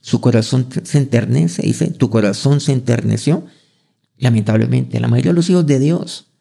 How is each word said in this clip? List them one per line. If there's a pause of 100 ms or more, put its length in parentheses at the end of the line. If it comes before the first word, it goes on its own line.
su
corazón (160)
se
enternece,
dice,
"tu
corazón
se
enterneció". (720)
Lamentablemente,
la
mayoría
de
los
hijos
de
Dios